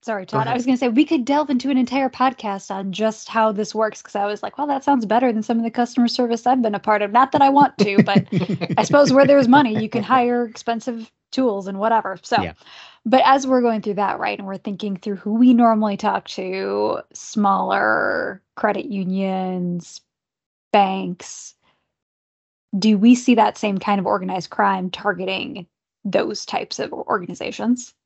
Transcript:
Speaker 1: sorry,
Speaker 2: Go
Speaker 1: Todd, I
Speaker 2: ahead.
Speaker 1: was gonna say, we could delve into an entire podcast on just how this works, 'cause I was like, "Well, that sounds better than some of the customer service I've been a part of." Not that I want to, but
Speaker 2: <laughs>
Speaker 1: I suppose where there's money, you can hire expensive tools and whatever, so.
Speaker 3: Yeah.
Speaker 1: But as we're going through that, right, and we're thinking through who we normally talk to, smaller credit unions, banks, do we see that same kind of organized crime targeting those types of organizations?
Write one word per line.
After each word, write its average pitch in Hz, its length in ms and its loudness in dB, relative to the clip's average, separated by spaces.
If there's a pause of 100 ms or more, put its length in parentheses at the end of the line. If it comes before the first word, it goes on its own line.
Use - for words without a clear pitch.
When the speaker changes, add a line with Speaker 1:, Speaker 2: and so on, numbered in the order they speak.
Speaker 1:
sorry, 208 220 -6
Speaker 2:
Go - 140 -4
Speaker 1:
Todd, - 20 0
I 226 100 -2
Speaker 2:
ahead. 247 60 -2
Speaker 1:
was 240 100 -4
gonna 254 120 2
say, 262 100 0
we 247 160 4
could 294 200 -2
delve 285 260 0
into 269 200 0
an 262 80 2
entire 262 300 0
podcast 226 640 -4
on 196 220 -6
just 214 360 -4
how 220 240 0
this 208 220 -6
works, 214 280 -2
'cause - 120 -20
I 202 120 -2
was 208 160 -6
like, 202 160 -12
"Well, 294 80 -4
that 277 180 -4
sounds 254 220 2
better 233 260 2
than 220 100 -2
some 226 160 -2
of 226 60 -2
the 233 60 -4
customer 240 380 0
service 233 380 -2
I've 254 160 2
been 214 120 0
a 196 60 -6
part 208 220 2
of." 202 100 -4
Not 269 200 4
that 277 100 4
I 277 80 6
want 277 280 4
to, 202 240 4
but 202 280 4
Speaker 2:
<laughs> 175 480 -2
Speaker 1:
I 214 60 2
suppose 285 280 4
where 269 140 6
there's 269 220 4
money, 247 340 4
you 220 60 -4
can 220 140 -4
hire 240 420 0
expensive 233 680 -8 (200)
tools 202 360 -2
and 196 120 -8
whatever, 202 440 -2
so. 220 200 0
Speaker 3:
Yeah. - 100 -8 (540)
Speaker 1:
But 254 200 4
as 269 200 4
we're 254 140 2
going 226 220 0
through 208 120 -4
that, 196 240 -2
right, 202 200 -4
and 196 100 -12
we're 196 80 -10
thinking 196 400 -8
through 202 200 -8
who 208 180 -6
we 247 180 6
normally 220 460 4
talk 202 300 -2
to, 196 720 -4 (120)
smaller 196 1300 0 (160)
credit 208 300 -2
unions, 185 1120 -6 (720)
banks, 190 840 -2 (1200)
do 214 180 4
we 233 180 8
see 247 200 2
that 208 240 2
same 202 200 -2
kind 202 220 -2
of 180 60 -4
organized 185 420 -4
crime 190 420 -2
targeting 185 760 -6 (380)
those 202 420 -4
types - 320 -8
of - 160 -8
organizations? 214 1000 -6 (120)